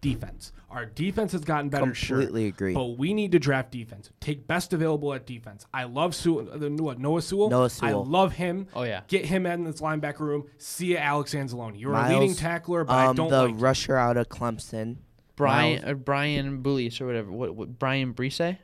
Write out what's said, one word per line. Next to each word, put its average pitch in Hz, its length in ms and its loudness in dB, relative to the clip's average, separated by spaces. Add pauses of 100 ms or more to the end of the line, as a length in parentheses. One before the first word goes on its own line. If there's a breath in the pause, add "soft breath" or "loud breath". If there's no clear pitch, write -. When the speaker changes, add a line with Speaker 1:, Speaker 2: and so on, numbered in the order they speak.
Speaker 1:
defense. - 520 -4 (180 soft breath)
Our 120 160 -8
defense 190 460 -2
has 175 100 -2
gotten 147 260 0
better, 135 260 0
sure, 131 240 -2
Speaker 2:
Completely 110 280 0
agree. 95 280 -2
Speaker 1:
but 120 240 -2
we 165 160 0
need 208 180 0
to 170 60 8
draft 135 340 0
defense. 110 380 -12 (100)
Take 143 260 -6
best 170 260 -2
available 151 420 0
at 123 120 -12
defense. 113 460 -14
I 131 120 -4
love 147 300 -2
Sewell, 160 300 0 (140)
the, 147 120 -4
what, 147 280 -2
Noah 156 240 2
Sewell? 196 280 2
Speaker 2:
Noah 123 160 6
Speaker 1:
I - 20 4
Speaker 2:
Sewell. 104 360 0
Speaker 1:
love 175 300 4
him. 180 400 -4
Speaker 3:
Oh, - 100 -4
yeah. 101 240 -4
Speaker 1:
Get 190 160 0
him 185 220 0
in 175 180 -2
this 160 160 -8
linebacker 151 400 -2
room. 147 240 -2 (140 loud breath)
See 175 360 -2
ya, 160 60 -2
Alex 147 340 0
Anzalone. 120 440 -6
You're 131 160 -4
a 113 140 4
leading 131 100 6 (120)
Speaker 2:
Miles, 180 60 -2
Speaker 1:
tackler, 170 480 0
but 127 80 2
I 131 140 6
Speaker 2:
um, 131 100 4
Speaker 1:
don't 160 140 2
Speaker 2:
the 135 140 8
Speaker 1:
like 120 80 4
you. 110 40 -6
Speaker 2:
rusher 131 400 2
out 120 200 4
of 120 120 2
Clemson. 117 680 -6 (400)
Speaker 3:
Brian, 147 460 4
Speaker 2:
Miles. - 80 -6
Speaker 3:
uh, 143 40 -2
Brian 139 680 -2
Bullies 127 380 0
or 131 60 -6
whatever. 113 260 -4
What, 107 240 -4
what, 110 220 -10
Brian 131 340 0
Brise? 170 520 -2